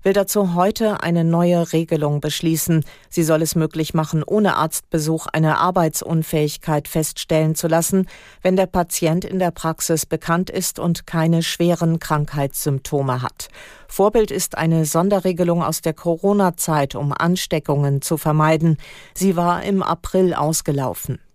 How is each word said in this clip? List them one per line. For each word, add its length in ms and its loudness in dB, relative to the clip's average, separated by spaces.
will 100 2
dazu 420 0
heute 480 0
eine 220 2
neue 480 2
Regelung 480 0
beschließen. 640 0
Sie 140 -2
soll 180 4
es 140 -2
möglich 400 -2
machen, 280 0
ohne 340 2
Arztbesuch 680 -2
eine 320 2
Arbeitsunfähigkeit 1300 0
feststellen 680 0
zu 120 -4
lassen, 420 2
wenn 140 2
der 100 2
Patient 580 0
in 140 -6
der 140 0
Praxis 520 -2
bekannt 460 -2
ist 280 -6
und 280 -2
keine 360 0
schweren 560 0
Krankheitssymptome 1200 -2
hat. 260 -10
Vorbild 420 2
ist 280 -4
eine 260 2
Sonderregelung 760 2
aus 180 -2
der 140 -2
Corona-Zeit, 1000 0
um 180 -4
Ansteckungen 880 0
zu 160 -2
vermeiden. 580 4
Sie 220 0
war 260 0
im 200 0
April 520 0
ausgelaufen. 880 -2